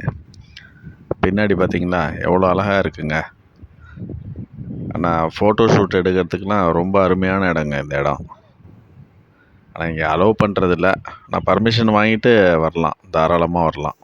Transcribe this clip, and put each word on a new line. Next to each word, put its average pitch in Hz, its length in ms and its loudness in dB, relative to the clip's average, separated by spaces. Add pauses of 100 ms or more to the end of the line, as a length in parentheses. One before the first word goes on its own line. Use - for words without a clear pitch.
(1200)
பின்னாடி 101 340 2
பாத்தீங்களா, 87 500 0 (160)
எவ்வளோ 90 280 2
அழகா 98 320 2
இருக்குங்க. 78 380 -2 (1700)
ஆனா, 85 220 -2 (160)
ஃபோட்டோ 104 400 2
ஷூட் 98 300 2
எடுக்கிறதுக்குலாம் 92 720 0
ரொம்ப 87 300 0
அருமையான 95 480 2
இடங்க 76 300 -2
இந்த 71 180 -6
இடம். 71 260 -2 (1500)
ஆனா, 82 160 -8
இங்க 80 220 -4
அலோவ் 87 280 2
பண்றதில்ல. 92 520 0 (340)
ஆனா, - 180 -6
பர்மிஷன் 110 540 2
வாங்கிட்டு 110 380 2 (260)
வரலாம், 80 400 -2 (140)
தாராளமா 85 520 2
வரலாம். 73 400 -4